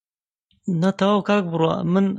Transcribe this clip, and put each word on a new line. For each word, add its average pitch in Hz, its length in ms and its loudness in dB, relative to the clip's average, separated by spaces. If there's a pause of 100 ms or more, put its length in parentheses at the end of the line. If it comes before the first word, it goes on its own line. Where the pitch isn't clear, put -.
(680)
نە، 180 240 0
تەواو 196 360 0
کاک 208 180 0
بڕوا، 165 380 -2
من، 185 220 2 (140)